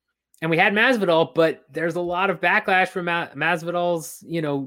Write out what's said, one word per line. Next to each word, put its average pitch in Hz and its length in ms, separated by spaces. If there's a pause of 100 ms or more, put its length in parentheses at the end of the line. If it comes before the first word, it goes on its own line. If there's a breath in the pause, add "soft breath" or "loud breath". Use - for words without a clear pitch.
(420)
And 165 100
we 160 60
had 202 160
Masvidal, 196 600
but 160 380
there's 160 240
a 175 60
lot 175 280
of 175 120
backlash 185 480
from 180 160
Ma-, 170 240
Masvidal's, 170 960
you 165 140
know, 143 240